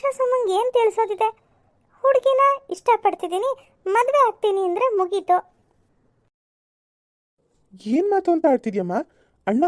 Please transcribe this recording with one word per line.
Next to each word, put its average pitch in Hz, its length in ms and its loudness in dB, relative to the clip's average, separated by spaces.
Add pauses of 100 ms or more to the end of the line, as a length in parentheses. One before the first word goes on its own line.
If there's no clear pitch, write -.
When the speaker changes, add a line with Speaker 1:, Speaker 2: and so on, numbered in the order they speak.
(180)
Speaker 1:
ಸುಮಂಗ್ 494 400 0
ಏನ್ 494 200 -2
ತಿಳಿಸೋದಿದೆ? 440 520 0 (720)
ಹುಡುಗಿನ 539 400 2 (340)
ಇಷ್ಟಪಡ್ತಿದ್ದೀನಿ, 403 760 -2 (440)
ಮದ್ವೆ 508 320 2
ಆಗ್ತೀನಿ 415 420 -2
ಅಂದ್ರೆ 453 180 -2 (120)
ಮುಗೀತು. 370 380 0 (2500)
Speaker 2:
ಏನ್ 370 200 0
ಮಾತು 381 220 0
ಅಂತ 330 160 0
ಆಡ್ತಿದ್ಯಮ್ಮ? 190 440 -2 (520)
ಅಣ್ಣ 226 200 0